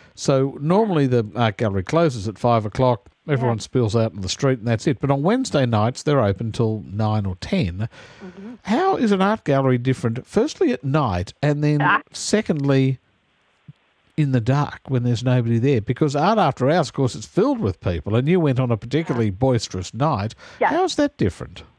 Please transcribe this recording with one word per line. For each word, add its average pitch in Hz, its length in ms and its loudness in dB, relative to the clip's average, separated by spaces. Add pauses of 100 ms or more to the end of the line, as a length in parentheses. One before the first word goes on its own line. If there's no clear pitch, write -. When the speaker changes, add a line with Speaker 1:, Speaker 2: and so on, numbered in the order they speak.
(160)
Speaker 1:
So 135 460 0
normally 170 460 2
the 120 180 2 (100)
art 113 220 0
gallery 98 260 0
closes 131 440 0
at 98 100 -6
five 117 280 2
o'clock. 123 420 0 (220)
Everyone 123 280 0
Speaker 2:
Yeah. 107 60 -8
Speaker 1:
spills 113 320 0
out 113 180 2
in 98 80 -10
the 95 80 -6
street 131 300 0
and 104 80 -6
that's 113 200 0
it. 139 140 0
But 139 100 0
on 139 100 0
Wednesday 196 440 0
nights, 117 380 0
they're 143 200 2
open 104 300 0
till 110 360 -2
nine 107 360 0
or 92 160 -4
ten. 107 480 -4 (340)
Speaker 2:
Mm-hmm. 196 300 -16 (100)
Speaker 1:
How 339 320 0
is 220 160 0
an 190 100 2
art 208 220 0
gallery 135 340 2
different, 120 480 -2
firstly 285 460 0
at - 120 -6
night, 131 580 -2
and 147 220 0
then 147 180 2
Speaker 2:
Ah. 190 200 2 (100)
Speaker 1:
secondly 139 880 0 (1160)
in 143 160 0
the 127 100 2
dark 135 460 -2
when 123 160 0
there's 120 200 0
nobody 120 360 2
there? 127 220 2
Because 131 340 -2
Art 190 240 2
After 135 300 2
Hours, 160 200 2
of - 40 -16
course, 135 220 0
it's 110 120 -12
filled 240 320 0
with 107 220 -2
people, 95 340 -2
and 131 120 2
you 180 120 2
went 135 200 2
on 127 120 0
a 113 60 2
particularly 120 500 -2
Speaker 2:
Yeah. 101 40 0
Speaker 1:
boisterous 107 640 -2
night. 113 400 -2 (260)
Speaker 2:
Yeah. 220 100 2
Speaker 1:
How's 339 260 0
that 285 220 0
different? - 460 -4 (160)